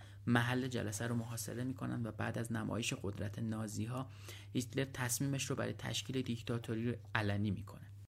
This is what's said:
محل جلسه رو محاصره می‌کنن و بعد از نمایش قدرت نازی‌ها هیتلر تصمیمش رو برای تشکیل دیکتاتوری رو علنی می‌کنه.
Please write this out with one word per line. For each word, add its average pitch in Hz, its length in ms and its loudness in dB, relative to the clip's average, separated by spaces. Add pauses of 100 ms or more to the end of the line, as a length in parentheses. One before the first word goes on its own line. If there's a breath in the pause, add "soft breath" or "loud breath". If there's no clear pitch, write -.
(280 loud breath)
محل 123 400 6
جلسه 107 400 0
رو 120 80 2
محاصره 113 480 -2
می‌کنن 123 420 -2
و 107 60 -2
بعد 113 260 0
از 120 140 0
نمایش 110 420 0 (100)
قدرت 101 360 -2
نازی‌ها 110 720 0 (440 loud breath)
هیتلر 135 400 2
تصمیمش 135 560 2
رو 139 60 0
برای 113 180 0
تشکیل 131 480 -2
دیکتاتوری 117 720 0
رو - 60 -2 (180)
علنی 104 360 4
می‌کنه. - 300 -4 (280)